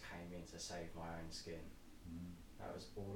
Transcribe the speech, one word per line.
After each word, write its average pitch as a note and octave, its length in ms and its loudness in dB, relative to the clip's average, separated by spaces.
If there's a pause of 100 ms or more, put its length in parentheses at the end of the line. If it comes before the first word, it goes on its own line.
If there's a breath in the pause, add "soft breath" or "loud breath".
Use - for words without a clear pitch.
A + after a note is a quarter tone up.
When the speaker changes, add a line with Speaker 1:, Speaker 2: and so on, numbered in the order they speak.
Speaker 1:
came F2 240 0
in F2 160 0
to F2 100 -4
save E2+ 380 2
my E2+ 80 2 (160)
own E2 160 2
skin. E2+ 240 0 (480)
Speaker 2:
Mm. F2 240 2 (320)
Speaker 1:
That - 80 2
was - 240 -2
all G2 200 2